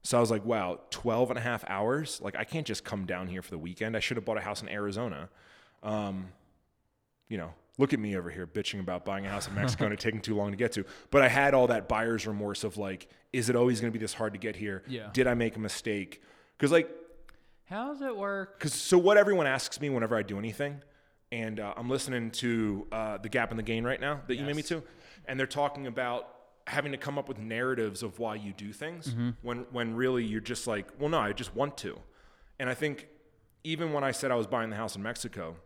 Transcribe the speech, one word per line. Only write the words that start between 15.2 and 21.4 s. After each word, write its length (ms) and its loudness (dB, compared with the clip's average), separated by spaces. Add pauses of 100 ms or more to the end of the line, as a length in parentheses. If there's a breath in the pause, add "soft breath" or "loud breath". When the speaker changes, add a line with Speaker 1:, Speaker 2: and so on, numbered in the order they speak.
Speaker 1:
I 60 6
make 240 2
a 20 -6
mistake?" 600 -4 (360 loud breath)
'Cause, 160 4
like, 160 6 (760 soft breath)
Speaker 2:
How 240 -6
does 120 -8
it 160 -4
work? 420 -6
Speaker 1:
'cause, 140 -2
so 240 6
what 200 10
everyone 300 6
asks 320 0
me 100 -2
whenever 280 2
I 60 2
do 140 -4
anything, 440 -4 (500 soft breath)
and, 280 -4